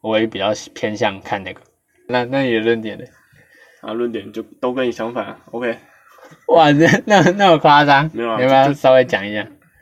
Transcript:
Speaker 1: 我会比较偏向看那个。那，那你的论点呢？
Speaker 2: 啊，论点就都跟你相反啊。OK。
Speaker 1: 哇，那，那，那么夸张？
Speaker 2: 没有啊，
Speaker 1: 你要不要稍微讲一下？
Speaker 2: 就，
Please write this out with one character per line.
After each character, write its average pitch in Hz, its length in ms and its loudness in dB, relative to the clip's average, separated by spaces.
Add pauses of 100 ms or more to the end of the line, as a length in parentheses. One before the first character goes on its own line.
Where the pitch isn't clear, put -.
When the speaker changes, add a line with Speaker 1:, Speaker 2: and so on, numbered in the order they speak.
Speaker 1:
我 110 120 -8
会 110 140 0
比 110 120 -8
较 98 140 -2 (220)
偏 107 220 -8
向 104 240 -4
看 98 220 -8
那 92 100 -14
个。 - 80 -20 (480)
那， 123 160 -4
那 135 180 -4
你 127 120 -2
的 110 60 0
论 113 220 0
点 107 160 -12
呢？ - 60 -18 (760)
Speaker 2:
啊， 110 100 -12
论 120 180 -4
点 107 220 -10
就 110 100 -10
都 123 320 -8
跟 127 120 -4
你 120 60 -4
相 117 220 -8
反 110 100 -6
啊。 - 160 -18 (120)
OK。 117 260 -6 (680)
Speaker 1:
哇， 156 240 6
那， 151 140 4 (200)
那， 208 140 4 (120)
那 196 180 2
么 160 80 4
夸 147 260 4
张？ 143 280 2
Speaker 2:
没 113 100 -8
有 117 80 -4
啊， 110 60 -4
Speaker 1:
你 127 60 -2
要 127 60 2
不 135 60 4
要 135 180 4
稍 139 200 2
微 131 120 6
讲 101 220 -6
一 104 60 -8
下？ 107 100 -6
Speaker 2:
就， - 80 -14 (320)